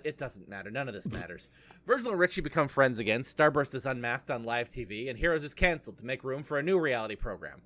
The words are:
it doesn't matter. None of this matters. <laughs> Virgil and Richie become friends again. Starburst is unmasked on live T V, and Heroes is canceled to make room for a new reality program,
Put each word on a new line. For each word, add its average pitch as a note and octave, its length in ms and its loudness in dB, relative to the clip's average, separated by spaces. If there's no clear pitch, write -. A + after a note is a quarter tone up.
it D3 140 -6
doesn't A2+ 300 -12
matter. G2 220 -10
None C3 180 -4
of A2 60 -6
this - 140 -6
matters. F2+ 400 -8
<laughs> - 200 -20
Virgil A#3+ 240 2
and F#3+ 100 0
Richie F3 220 2
become D3 260 0
friends B2+ 300 4
again. A2 240 2
Starburst D3 520 4
is C3 120 -4
unmasked A#2+ 440 -4
on A#2 140 -4
live A#2 260 -2
T B2 140 -8
V, G#2+ 240 -8
and A#2 100 -6
Heroes D#3+ 260 2
is D3 100 -8
canceled E3+ 440 0
to A2 80 -14
make C3 180 -6
room C3+ 180 -4
for D3 160 -2
a C#3 40 0
new F#3 160 4
reality A#2 380 0
program, F2 500 -8